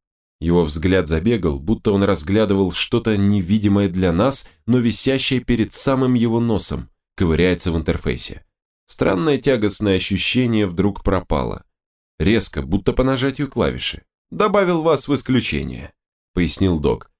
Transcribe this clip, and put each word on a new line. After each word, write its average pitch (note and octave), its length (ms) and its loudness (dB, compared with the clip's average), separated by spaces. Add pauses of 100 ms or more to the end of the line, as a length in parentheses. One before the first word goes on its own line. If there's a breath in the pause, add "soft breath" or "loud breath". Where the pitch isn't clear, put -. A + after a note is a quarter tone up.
(400)
Его E2+ 240 2
взгляд D#2+ 440 0
забегал, E2 520 0
будто G#2 320 -2
он G2 120 2
разглядывал G2 680 0
что-то A2+ 460 0
невидимое G2+ 720 2
для F2+ 220 0
нас, A2+ 360 0 (200 soft breath)
но B2 100 4
висящее B2+ 640 0
перед A2+ 340 0
самым C3 400 0
его A#2 260 2
носом, F#2+ 500 -2 (260)
ковыряется F2 560 2
в D#2+ 60 0
интерфейсе. D#2 680 -4 (400)
Странное D#3+ 520 0
тягостное G#2+ 580 0
ощущение G#2+ 720 0
вдруг G2 380 -2
пропало. D2+ 600 -2 (560)
Резко, E2+ 420 0
будто F#2+ 320 0
по B2+ 100 0
нажатию C3+ 460 -2
клавиши. C#2 540 -4 (280)
"Добавил F#3 500 0
вас D#3 260 2
в C#3+ 60 2
исключение", C#2+ 800 -2 (400)
пояснил F2+ 460 0
док. B1+ 400 -2